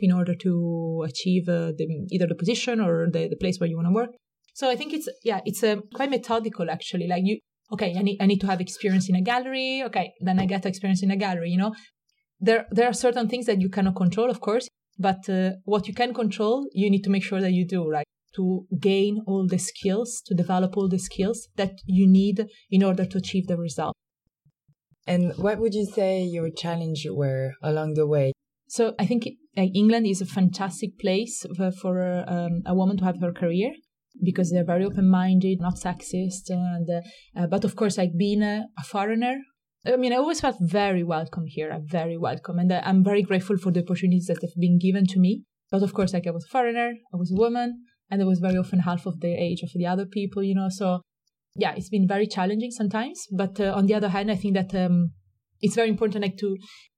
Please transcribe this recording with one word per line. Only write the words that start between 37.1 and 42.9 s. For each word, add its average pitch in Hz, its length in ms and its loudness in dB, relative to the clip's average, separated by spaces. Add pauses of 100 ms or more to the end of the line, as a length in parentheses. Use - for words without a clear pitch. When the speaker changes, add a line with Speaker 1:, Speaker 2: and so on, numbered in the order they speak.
Speaker 1:
uh, 170 60 2
but 190 160 0
of 190 120 -2
course, 208 220 0
like, 180 200 2
being 202 240 2
a, 208 240 0 (140)
a 143 40 -10
foreigner, 226 540 -2 (480)
I 254 120 4
mean, 254 160 2
I - 20 2
always 302 260 2
felt 269 180 0
very 185 440 2
welcome 165 420 -4
here. 151 260 -8
I'm 156 160 -8
very 165 300 -4
welcome. 165 400 -4
And, 180 140 4
uh, 180 120 0
I'm 190 200 6